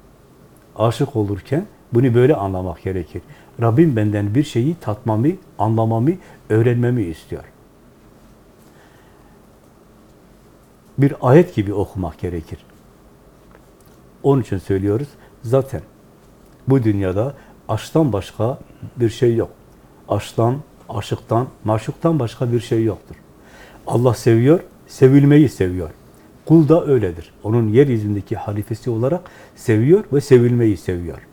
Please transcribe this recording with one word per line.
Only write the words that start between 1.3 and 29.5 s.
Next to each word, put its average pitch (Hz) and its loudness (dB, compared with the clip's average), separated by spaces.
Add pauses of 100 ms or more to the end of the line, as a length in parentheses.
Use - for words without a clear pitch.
bunu 123 2
böyle 127 4
anlamak 92 -6
gerekir. 92 -8 (400)
Rabbim 123 2
benden 104 0
bir 147 2
şeyi 147 -2
tatmamı, 110 -4 (320)
anlamamı, 113 0 (380)
öğrenmemi 120 0
istiyor. 80 -12 (3500)
Bir 135 2
ayet 147 4
gibi 101 -4
okumak 92 -6
gerekir. 85 -10 (1600)
Onun 139 2
için 101 -6
söylüyoruz. 101 -2 (360)
Zaten 127 -2 (840)
bu 131 2
dünyada 101 -2 (360)
aşktan 123 -2
başka 110 -6 (380)
bir 117 0
şey 117 0
yok. 104 -4 (600)
Aşktan, - -2 (320)
aşıktan, 113 -6 (160)
maşuktan 139 -2
başka 120 -4
bir 120 0
şey 113 -2
yoktur. - -6 (720)
Allah 120 0
seviyor, 123 2 (280)
sevilmeyi 143 6
seviyor. 90 -4 (560)
Kul 156 4
da 160 2
öyledir. 101 -2 (100)
Onun 110 0
yeryüzündeki 107 0
halifesi 107 -8
olarak 120 -2 (340)